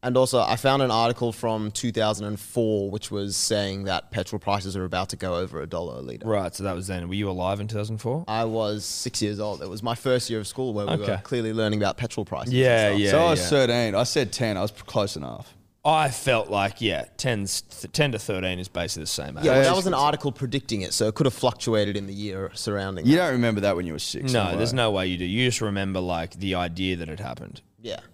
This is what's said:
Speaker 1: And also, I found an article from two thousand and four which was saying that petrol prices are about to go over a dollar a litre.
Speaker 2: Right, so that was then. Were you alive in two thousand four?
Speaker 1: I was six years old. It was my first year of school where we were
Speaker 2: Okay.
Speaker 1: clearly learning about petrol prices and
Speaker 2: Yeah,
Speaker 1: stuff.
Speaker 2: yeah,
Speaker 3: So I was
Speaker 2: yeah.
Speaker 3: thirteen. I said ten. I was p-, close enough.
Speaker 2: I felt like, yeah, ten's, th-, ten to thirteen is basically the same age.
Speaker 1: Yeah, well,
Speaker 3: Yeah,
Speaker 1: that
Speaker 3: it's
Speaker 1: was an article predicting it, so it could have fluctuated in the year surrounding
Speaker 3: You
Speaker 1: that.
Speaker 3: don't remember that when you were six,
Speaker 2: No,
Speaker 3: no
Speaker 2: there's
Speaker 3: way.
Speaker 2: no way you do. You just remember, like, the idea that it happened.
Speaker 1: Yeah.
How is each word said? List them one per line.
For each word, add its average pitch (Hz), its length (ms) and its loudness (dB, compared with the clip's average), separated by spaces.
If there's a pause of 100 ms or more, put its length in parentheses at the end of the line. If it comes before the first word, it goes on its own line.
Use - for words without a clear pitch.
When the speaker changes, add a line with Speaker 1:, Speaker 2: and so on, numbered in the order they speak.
Speaker 1:
And 127 120 4
also, 127 240 6
I 104 160 2
found 135 240 4
an 127 100 2
article 117 400 2
from 110 400 -2
two 117 220 -4
thousand 107 320 0
and 104 120 -6
four 107 540 0
which 104 180 -6
was 101 280 -4
saying 98 480 -2
that 92 260 -2
petrol 98 260 -4
prices 98 380 -2
are 95 80 -2
about 92 260 -2
to - 60 -8
go 90 200 -4
over 85 260 -4
a 73 40 -6
dollar 82 340 -6
a - 20 -10
litre. 64 260 -10
Speaker 2:
Right, 98 260 0
so 98 120 -6
that 92 100 -2
was 92 120 -6
then. 90 200 -6
Were 90 60 -4
you 101 160 0
alive 92 320 -2
in 107 80 -6
two 110 80 -4
thousand 107 220 -4
four? 135 280 -4
Speaker 1:
I 110 160 0
was 110 400 -2
six - 380 -4
years 104 180 -2
old. 104 220 -4
It 92 80 -8
was 104 120 -8
my 120 140 0
first 127 340 2
year 113 120 -2
of 101 60 -8
school 127 260 -4
where 104 140 0
we 160 100 0
were 104 60 -2
Speaker 2:
Okay. 98 200 0
Speaker 1:
clearly 113 300 -2
learning 107 260 2
about 101 160 2
petrol 117 300 -4
prices - 260 -6
and 127 80 4
Speaker 2:
Yeah, 117 300 6
Speaker 1:
stuff. 101 100 4
Speaker 2:
yeah, 101 120 4
Speaker 3:
So 156 140 6
I 175 40 6
was 156 100 4
Speaker 2:
yeah. 90 80 0
Speaker 3:
thirteen. 120 480 4
I 113 80 4
said 127 300 0
ten. 110 240 0
I 90 40 0
was 107 100 0
p-, - 140 -20
close 104 300 -2
enough. 64 400 -10 (300)
Speaker 2:
I 156 240 4
felt 117 400 0
like, 101 320 0
yeah, 85 240 0 (120)
ten's, 104 440 -2
th-, - 320 -16
ten 147 180 2
to 110 80 -4
thirteen 92 400 -2
is 92 80 -8
basically 85 360 -4
the 73 40 -6
same 71 300 -6
age. 76 80 -2
Speaker 1:
Yeah, 123 60 6
well, 131 80 6
Speaker 3:
Yeah, 135 40 8
Speaker 1:
that 135 60 6
Speaker 3:
it's 180 80 4
Speaker 1:
was 185 100 0
an 180 60 0
article 143 400 0
predicting 117 480 -4
it, - 120 -4
so 110 140 2
it 107 80 0
could 147 120 2
have 120 60 2
fluctuated 107 600 2
in 98 120 -4
the 98 60 -10
year 98 420 -6
surrounding 98 500 -4
Speaker 3:
You 139 100 8
Speaker 1:
that. 180 80 4
Speaker 3:
don't 160 100 0
remember 117 280 2
that 98 160 2
when 90 100 -2
you 80 60 -6
were 73 60 -6
six, - 340 -4
Speaker 2:
No, 98 180 2
Speaker 3:
no 82 60 -2
Speaker 2:
there's 117 160 0
Speaker 3:
way. 131 40 0
Speaker 2:
no 113 140 2
way 92 160 0
you 90 100 -2
do. 90 80 -2
You 117 220 2
just 117 140 0
remember, 98 400 -2
like, 85 380 -4
the 95 160 -2
idea 90 420 -2
that 85 120 -6
it 76 120 -10
happened. - 400 -12 (200)
Speaker 1:
Yeah. 110 180 -10 (140)